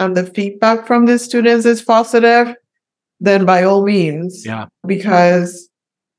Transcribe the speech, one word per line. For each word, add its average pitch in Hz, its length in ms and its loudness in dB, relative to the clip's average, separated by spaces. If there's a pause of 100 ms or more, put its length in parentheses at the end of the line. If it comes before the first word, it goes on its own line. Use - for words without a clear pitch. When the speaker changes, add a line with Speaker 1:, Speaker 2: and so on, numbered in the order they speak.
Speaker 1:
and 185 160 -4
the 180 80 0
feedback 208 640 -4
from 240 200 2
the 240 120 2
students 233 480 0
is 233 160 0
positive, 233 720 2 (640)
then 196 240 2
by 180 180 2
all 196 220 2
means. 180 640 -4
Speaker 2:
Yeah. 110 200 -10 (200)
Speaker 1:
Because 180 840 0 (500)